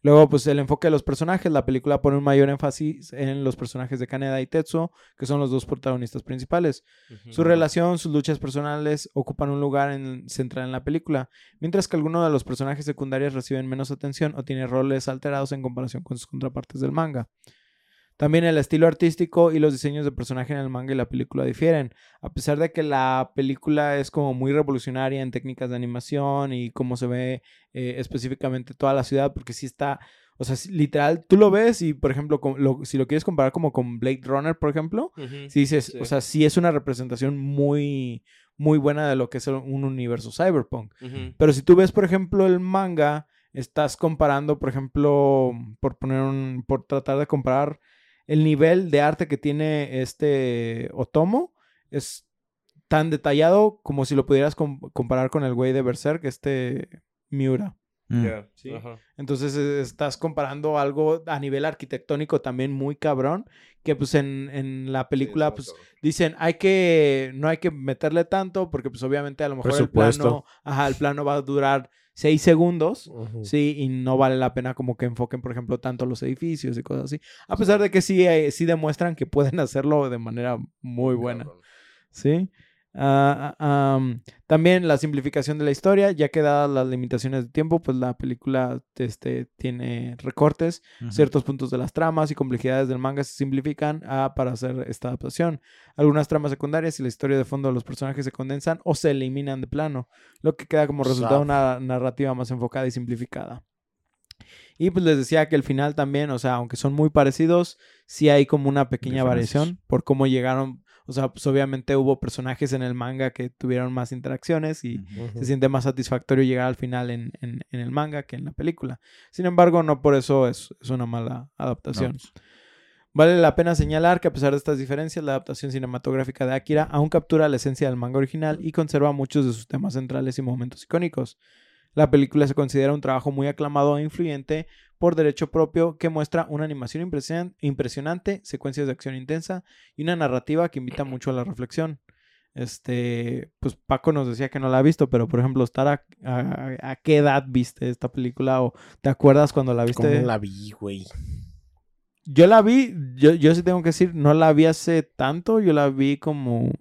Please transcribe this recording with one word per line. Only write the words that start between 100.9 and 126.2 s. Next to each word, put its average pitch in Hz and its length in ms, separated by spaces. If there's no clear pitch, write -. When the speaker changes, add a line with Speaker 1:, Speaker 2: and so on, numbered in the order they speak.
Speaker 1:
resultado 127 320
Speaker 4:
Zaf. 143 80
Speaker 1:
una 135 360
narrativa 127 540
más 123 160
enfocada 127 360
y 127 40
simplificada. 120 720
Y, 175 120
pues, 175 140
les 156 140
decía 156 300
que 160 80
el 139 60
final 139 320
también, 143 360
o 127 80
sea, 127 160
aunque 120 220
son 139 160
muy 151 180
parecidos, 160 680
sí - 220
hay 143 180
como 139 220
una 139 200
pequeña 131 360
Speaker 3:
Diferencias. 120 380
Speaker 1:
variación 175 240
por - 180
cómo 135 220
llegaron. 131 580
O 135 60
sea, 135 200
pues, - 140
obviamente 135 500
hubo 135 240
personajes 127 540
en 131 80
el 123 120
manga 127 360
que 123 200
tuvieron 127 420
más 123 200
interacciones 156 720
y 117 140
Speaker 3:
Ujú. 98 260
Speaker 4:
Ujú. 113 140
Speaker 1:
se 123 80
siente 131 220
más 131 160
satisfactorio 131 600
llegar 127 240
al 127 80
final 123 340
en, 120 300
en, 123 200
en 123 100
el 120 100
manga 147 340
que - 120
en 135 80
la 139 80
película. 135 480
Sin 180 160
embargo, 175 360
no 147 200
por 143 120
eso 135 320
es, - 340
es - 100
una 123 160
mala 117 500
adaptación. 127 560
Speaker 3:
No, 135 60
pues. - 140
Speaker 1:
Vale 165 240
la 160 180
pena 170 180
señalar 165 460
que 170 80
a 131 40
pesar 139 200
de 143 60
estas 143 200
diferencias, 147 460
la 139 80
adaptación 135 400
cinematográfica 131 720